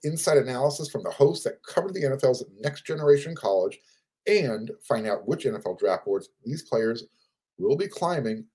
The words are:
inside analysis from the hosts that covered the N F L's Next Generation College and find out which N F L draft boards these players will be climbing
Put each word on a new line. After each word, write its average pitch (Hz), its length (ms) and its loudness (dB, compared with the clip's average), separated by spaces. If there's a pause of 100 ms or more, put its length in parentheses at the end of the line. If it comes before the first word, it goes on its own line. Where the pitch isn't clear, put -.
inside 156 320 2
analysis 135 520 0
from 123 140 -6
the - 80 -6
hosts - 320 2
that - 220 -6
covered 185 280 -2
the 180 120 -4
N 135 80 2
F 135 100 -6
L's 123 220 2 (160)
Next 143 260 -6
Generation 151 480 4
College 98 460 0 (480)
and 123 420 0 (160)
find 110 220 -2
out - 180 -4
which - 180 -2
N 110 120 -2
F 101 100 -8
L 90 80 -4
draft 95 300 0
boards 98 240 -2 (160)
these 143 180 -8
players 113 440 -2 (520)
will 127 180 2
be 196 120 -2
climbing 127 560 -4 (100)